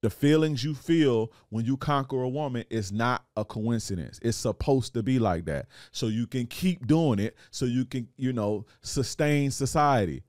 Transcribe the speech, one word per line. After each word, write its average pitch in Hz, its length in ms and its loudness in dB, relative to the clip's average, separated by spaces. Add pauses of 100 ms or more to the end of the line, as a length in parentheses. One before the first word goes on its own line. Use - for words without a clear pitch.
The 113 80 0
feelings 151 520 2
you 151 120 -2
feel 127 580 2 (160)
when 113 160 -4
you 131 120 0
conquer 135 460 -2
a 127 60 -2
woman 127 400 -4
is 104 240 -4
not 117 320 0 (120)
a 107 80 -2
coincidence. 107 800 -4
It's 113 140 0
supposed - 580 0
to 117 80 -2
be 131 160 2
like 87 280 2
that. 71 200 -6 (240)
So - 160 -4
you 113 200 0
can 123 200 -4
keep 175 400 -2
doing 147 320 4
it, 104 180 -2 (140)
so - 140 -6
you 123 200 0
can, 123 320 -8
you 131 160 -2
know, 107 340 -2 (160)
sustain 143 680 0
society. 131 800 0